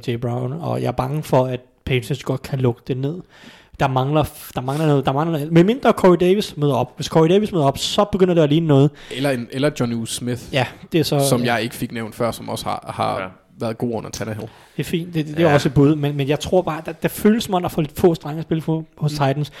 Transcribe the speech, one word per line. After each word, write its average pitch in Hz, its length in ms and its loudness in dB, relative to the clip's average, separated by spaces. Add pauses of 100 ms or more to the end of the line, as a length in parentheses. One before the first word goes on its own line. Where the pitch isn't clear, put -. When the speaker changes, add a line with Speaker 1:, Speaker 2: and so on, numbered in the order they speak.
(120)
Speaker 1:
J 117 40 -2
Brown, 123 360 -4
og 127 300 -6
jeg 123 60 -2
er 123 40 -2
bange 131 300 -4
for, 139 240 2
at 127 140 -6 (240)
Patriots 127 400 -4
godt 135 180 -4
kan - 180 -6
lukke 120 260 0
det 131 100 -4
ned. 143 240 -6 (600)
Der 143 80 2
mangler, 135 360 0 (300)
der - 60 -6
mangler 139 260 -2
noget, 143 200 2
der 139 60 2
mangler 160 260 0
noget. 151 140 -6
Medmindre 214 400 4
Corey 180 280 4
Davis 190 360 2
møder 147 180 0
op. 120 220 -2
Hvis 143 100 -8
Corey 160 240 4
Davis 202 220 2
møder 160 120 2
op, 139 140 2
så - 340 0
begynder 180 220 4
det 170 80 6
at 147 60 4
ligne 160 180 2
noget. 143 240 6 (260)
Speaker 2:
Eller 139 140 0
en, 120 200 -4
eller 135 200 0 (100)
Jonnu 117 260 -2
Smith, 123 360 -6 (100)
Speaker 1:
Ja, 127 140 0 (260)
det 170 80 4
er 143 40 2
så, 139 240 2
Speaker 2:
som 123 160 2
Speaker 1:
ja. 120 100 0
Speaker 2:
jeg 113 80 0
ikke 117 120 -6
fik - 180 -8
nævnt 113 220 -8
før, 117 160 -2
som 113 180 -10
også 110 160 -6
har, - 300 -8
har 104 260 -2
Speaker 3:
Ja. 92 60 -6 (340)
Speaker 2:
været 113 180 -6
god 120 160 -4
under 101 160 -8
Tannehill. 110 380 -8 (280)
Speaker 1:
Det 151 60 -4
er - 20 -8
fint, 175 300 -6
det, 156 120 -4
det, 151 100 -12
det 170 80 2
er 170 40 6
Speaker 3:
Ja. 147 60 6
Speaker 1:
også 147 140 4
et 127 60 -2
bud, 143 200 6
men, 147 220 -2
men 139 120 -2
jeg 147 120 0
tror 185 220 0
bare, 160 240 -6
der, 170 60 -8
der 165 160 -4
føles, 214 360 2
som 202 100 -4
om 180 80 0
der 175 60 -2
er - 40 -10
for - 100 -2
lidt - 180 -8
få 175 140 6
strenge 156 240 -8
at 160 60 -6
spille 160 180 -2
på 160 220 -2 (120)
hos 147 160 -2
Speaker 2:
Mm. 147 140 0
Speaker 1:
Titans, 143 340 0